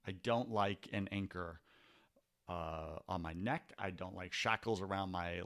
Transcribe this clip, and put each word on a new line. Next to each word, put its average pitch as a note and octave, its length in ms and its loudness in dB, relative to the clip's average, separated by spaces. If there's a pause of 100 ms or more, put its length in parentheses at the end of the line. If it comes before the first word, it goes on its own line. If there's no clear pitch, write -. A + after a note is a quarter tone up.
I G2+ 60 -4
don't A#2 360 2
like G2+ 440 2
an G2+ 180 0
anchor, F2+ 480 -2 (880)
uh, D#2+ 520 -2 (100)
on F#2 140 0
my D#2+ 100 -2
neck. A2 440 -2
I G2+ 140 -2
don't F#2 240 -6
like F#2 160 -8
shackles A2+ 500 2
around G2 300 0
my F2 340 0